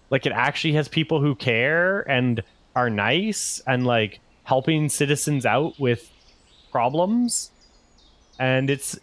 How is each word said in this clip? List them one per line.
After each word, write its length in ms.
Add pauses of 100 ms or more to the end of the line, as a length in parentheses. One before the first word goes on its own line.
like, 160
it 80
actually 420
has 140
people 320
who 140
care 680 (100)
and 320 (340)
are 120
nice 800
and, 200
like, 340 (240)
helping 440
citizens 560
out 360
with 280 (640)
problems. 800 (880)
And 320
it's, 320